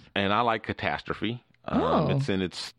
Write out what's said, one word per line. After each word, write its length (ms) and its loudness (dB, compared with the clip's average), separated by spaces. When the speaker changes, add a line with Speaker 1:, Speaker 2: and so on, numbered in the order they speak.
Speaker 1:
And 180 2
I 100 4
like 200 0
Catastrophe. 800 -4
Um, 160 0
Speaker 2:
Oh. 280 2
Speaker 1:
it's 180 0
in 140 2
its, 360 -6